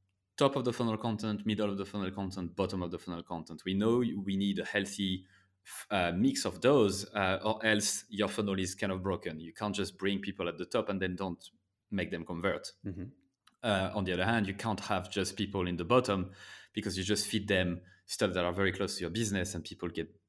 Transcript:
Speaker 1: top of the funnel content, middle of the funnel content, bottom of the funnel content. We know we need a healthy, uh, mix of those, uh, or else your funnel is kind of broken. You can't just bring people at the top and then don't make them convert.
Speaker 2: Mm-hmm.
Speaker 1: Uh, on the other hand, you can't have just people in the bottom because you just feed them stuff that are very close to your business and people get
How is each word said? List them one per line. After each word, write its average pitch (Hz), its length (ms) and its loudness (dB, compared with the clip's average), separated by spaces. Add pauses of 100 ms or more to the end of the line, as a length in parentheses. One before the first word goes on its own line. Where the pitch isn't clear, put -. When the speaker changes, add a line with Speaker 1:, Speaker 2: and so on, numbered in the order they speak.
(380)
Speaker 1:
top 139 180 4
of 127 80 -2
the 123 100 2
funnel 113 240 0
content, 107 480 -2
middle 107 240 2
of 98 80 -2
the 98 80 -2
funnel 98 260 -4
content, 95 440 -6
bottom 95 260 0
of 87 100 -4
the 87 60 -6
funnel 85 260 -8
content. 82 420 -10
We 95 80 0
know 110 240 4
we 98 400 0
need 98 220 2
a 85 60 -2
healthy, 98 600 -2 (680)
uh, 87 240 4
mix 131 300 2
of 87 160 -4
those, 107 520 6
uh, 95 300 2
or 110 220 0
else 104 440 2
your 101 200 2
funnel 101 280 0
is 92 160 0
kind 101 180 -2
of 92 120 -2
broken. 85 360 -2
You 82 140 -12
can't 104 220 -4
just 95 220 -2
bring 98 220 0
people 92 280 -4
at 82 100 -4
the 87 80 -6
top 107 240 0
and 98 120 0
then 92 140 -2
don't 90 280 -6 (480)
make 90 180 -2
them 85 160 -6
convert. 85 460 -2 (140)
Speaker 2:
Mm-hmm. 90 180 -6 (580)
Speaker 1:
Uh, 95 320 0
on 98 120 0
the 90 80 0
other 92 120 2
hand, 110 220 4
you 98 60 -2
can't 101 260 -2
have 95 320 -2
just 95 240 -2
people 98 320 0
in 87 80 0
the 87 80 -4
bottom 98 480 4 (420)
because 101 240 -2
you 95 60 0
just 101 240 0
feed 101 200 -2
them 92 340 2 (240)
stuff 98 280 0
that 87 120 2
are 87 80 0
very 95 180 2
close 92 240 -2
to - 60 -6
your 85 100 -2
business 98 420 0
and 82 100 -6
people - 260 -6
get 82 180 -4 (220)